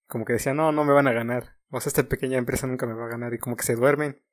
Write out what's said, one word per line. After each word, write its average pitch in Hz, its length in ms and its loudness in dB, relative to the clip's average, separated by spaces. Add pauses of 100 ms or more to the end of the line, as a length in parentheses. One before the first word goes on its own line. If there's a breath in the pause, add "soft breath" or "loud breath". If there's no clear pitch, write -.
Como 113 180 -6
que 120 100 0
decía, 135 200 0
"No, 156 160 2
no 151 140 2
me 143 80 6
van 139 160 8
a 123 40 4
ganar. 117 440 -4 (120)
O 127 120 -8
sea, 143 100 -6
esta 135 140 2
pequeña 131 340 -2
empresa 123 300 -2
nunca 127 180 -4
me 113 80 -6
va 117 120 -8
a 113 40 -8
ganar". 117 240 -8
Y 117 40 -6
como 120 180 -6
que - 80 -8
se 123 100 2
duermen. 139 480 0 (100)